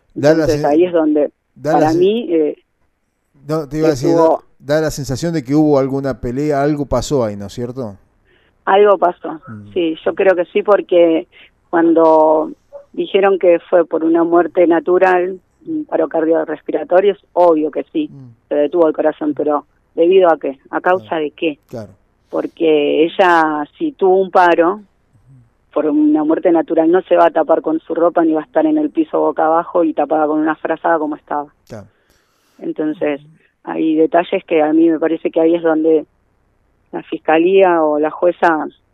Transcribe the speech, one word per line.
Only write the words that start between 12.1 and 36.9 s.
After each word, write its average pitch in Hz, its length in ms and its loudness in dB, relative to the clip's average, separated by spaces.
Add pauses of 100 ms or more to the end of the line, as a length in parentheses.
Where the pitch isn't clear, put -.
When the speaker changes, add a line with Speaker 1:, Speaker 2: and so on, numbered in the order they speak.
Speaker 2:
dijeron 196 460 0
que 170 200 2 (100)
fue 175 160 2
por 160 180 -6
una 165 220 2
muerte 170 420 2
natural, 180 720 0 (260)
un 156 200 -8
paro 160 240 -4
cardiorrespiratorio, 160 1040 0
es - 60 -20 (140)
obvio 160 380 2
que 143 120 -6 (100)
sí, 151 180 -4
Speaker 1:
Mm. 131 380 -20
Speaker 2:
se 147 60 -4
detuvo 151 320 2
el 156 60 0
corazón, 151 400 -4
pero 147 320 -4 (300)
¿debido 175 340 4
a 160 80 2
qué? 139 220 -8 (100)
¿A 160 120 -6
causa 185 280 -2
Speaker 1:
Claro. 160 140 -4
Speaker 2:
de 147 80 -6
qué? 156 280 -6 (100)
Speaker 1:
Claro. 107 220 -14 (380)
Speaker 2:
Porque 151 760 0
ella, 160 580 2 (140)
si 156 160 -6
tuvo 190 260 2
un 190 120 -2
paro, 175 500 2 (920)
por 151 120 -2
una 151 380 0
muerte 160 280 0
natural, 160 400 0
no 185 120 2
se 180 120 -4
va 170 120 4
a 165 40 -2
tapar 160 300 0
con 160 180 -4
su - 140 -12
ropa 165 320 0
ni 160 80 0
va 156 80 -2
a 151 40 -10
estar 156 200 -2
en 156 140 0
el 151 100 -2
piso 160 300 -4
boca 160 260 -2
abajo 170 380 0
y 160 100 -2
tapada 156 340 -2
con 151 120 -2
una 156 160 -2
frazada 165 420 -2
como 151 180 -6
estaba. 147 380 -10 (140)
Speaker 1:
Claro. 107 200 -16 (720)
Speaker 2:
Entonces, 151 600 -6 (420)
hay 160 320 -4
detalles 170 500 0
que 160 180 0
a 156 100 0
mí 160 160 4
me 160 100 0
parece 160 300 -2
que 165 100 -4
ahí 165 140 2
es 170 80 -2
donde 160 440 2 (880)